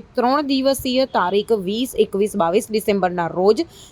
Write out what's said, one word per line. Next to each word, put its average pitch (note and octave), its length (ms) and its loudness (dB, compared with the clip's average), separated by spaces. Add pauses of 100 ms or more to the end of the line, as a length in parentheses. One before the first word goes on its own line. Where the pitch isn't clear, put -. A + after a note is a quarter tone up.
(140)
ત્રણ C4+ 360 0
દિવસીય C4 560 0
તારીખ G3+ 560 0
વીસ, G#3+ 340 -4
એકવીસ, G#3 420 0
બાવીસ F#3 320 0
ડિસેમ્બરના F#3 600 -2
રોજ G3+ 340 2 (260)